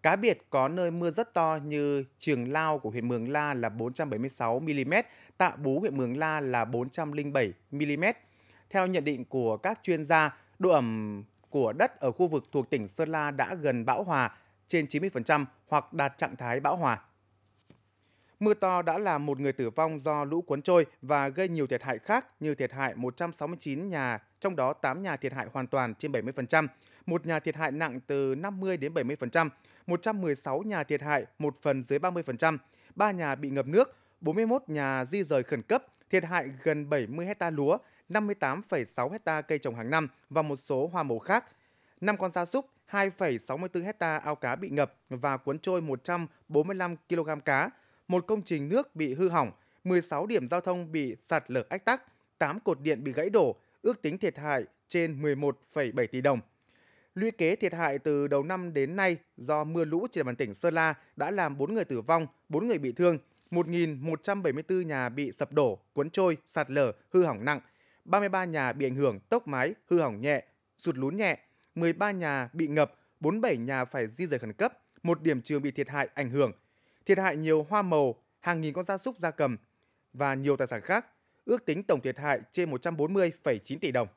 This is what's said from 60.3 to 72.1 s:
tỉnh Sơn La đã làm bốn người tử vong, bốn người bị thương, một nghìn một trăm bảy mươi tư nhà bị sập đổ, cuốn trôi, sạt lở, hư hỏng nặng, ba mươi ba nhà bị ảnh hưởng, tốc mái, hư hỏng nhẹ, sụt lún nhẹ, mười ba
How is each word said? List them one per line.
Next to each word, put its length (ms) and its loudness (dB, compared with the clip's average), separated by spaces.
tỉnh 180 -4
Sơn 200 0
La 200 2
đã 140 -2
làm 280 -2
bốn 160 -2
người 100 0
tử 160 -4
vong, 260 2
bốn 180 0
người 120 0
bị 140 -4
thương, 260 4
một 180 0
nghìn 320 0
một 220 -4
trăm 200 -2
bảy 100 2
mươi 100 -4
tư 180 0
nhà 280 -2
bị 240 -4
sập 200 -6
đổ, 260 2
cuốn 180 -2
trôi, 260 2
sạt 240 -4
lở, 220 2
hư 120 6
hỏng 200 -2
nặng, 160 0
ba 160 2
mươi 80 0
ba 160 0
nhà 280 -2
bị 140 -2
ảnh 80 -2
hưởng, 260 0
tốc 280 -2
mái, 260 0
hư 100 6
hỏng 200 -2
nhẹ, 220 0
sụt 180 -4
lún 200 -2
nhẹ, 220 0
mười 180 2
ba 180 0